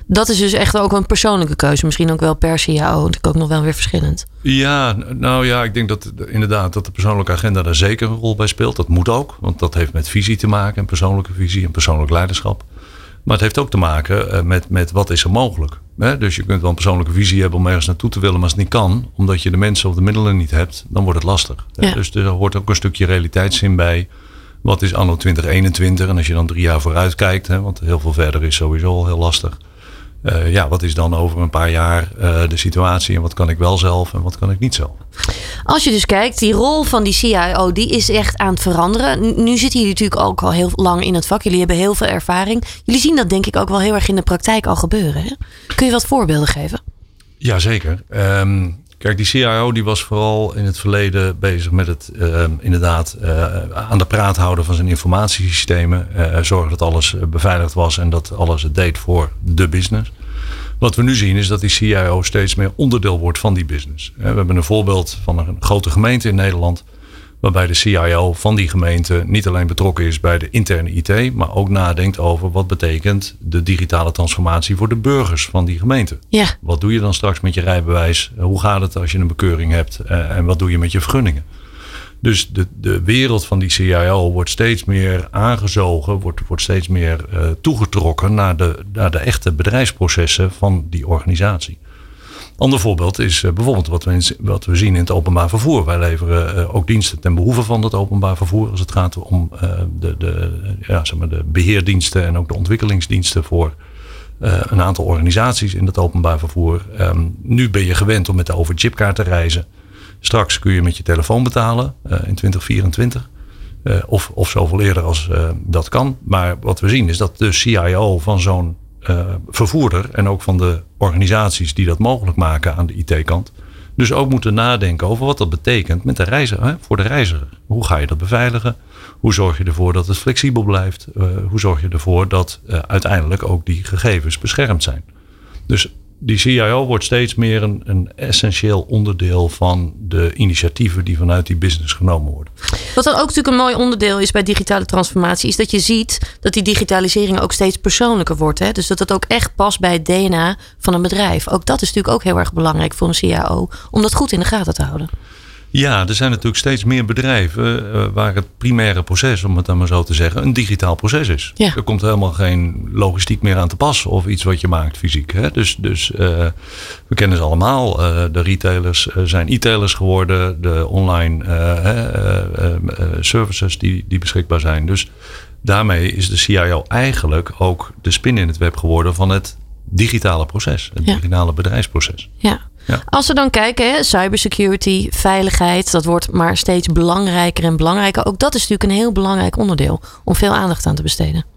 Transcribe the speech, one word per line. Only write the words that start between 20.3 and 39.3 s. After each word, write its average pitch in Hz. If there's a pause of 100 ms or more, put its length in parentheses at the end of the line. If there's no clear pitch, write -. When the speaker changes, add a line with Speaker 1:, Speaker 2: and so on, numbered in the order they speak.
Speaker 2:
niet 82
hebt, 80
dan 98
wordt 87
het 78
lastig. - (100)
Hè? 196
Speaker 1:
Ja. -
Speaker 2:
Dus 104
er 101
hoort 95
ook 98
een 101
stukje 95
realiteitszin 92
bij. 87 (540)
Wat 101
is 92
anno 85
twintig 82
eenentwintig? 92
En 92
als 80
je 85
dan 85
drie 85
jaar 80
vooruit 82
kijkt, 95
hè, 92
want 101
heel 82
veel 76
verder 76
is 78
sowieso 80
al 90
heel 87
lastig. 82 (640)
Eh, 82
ja, 90
wat 85
is 82
dan 82
over 85
een 85
paar 82
jaar, 82 (120)
eh, 85
de 82
situatie 90
en 85
wat 85
kan 85
ik 82
wel 87
zelf 87
en 87
wat 90
kan 98
ik 95
niet 123
zelf? 71 (720)
Speaker 1:
Als 302
je 294
dus 214
kijkt, 214
die 214
rol 285
van 233
die 202
C -
I 185
O, 185
die 208
is 233
echt 214
aan 190
het -
veranderen. 190
N-, 226